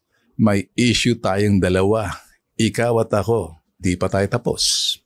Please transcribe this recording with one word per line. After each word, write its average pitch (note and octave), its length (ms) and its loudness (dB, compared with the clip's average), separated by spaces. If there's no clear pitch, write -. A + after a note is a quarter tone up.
May G2+ 320 2
issue A#2 480 0
tayong G2+ 400 2
dalawa. F#2+ 480 2
Ikaw A2+ 480 0
at - 80 -6
ako. G2+ 480 -2
Di F2+ 240 -2
pa F#2+ 80 -2
tayo G2 240 0
tapos. - 720 -4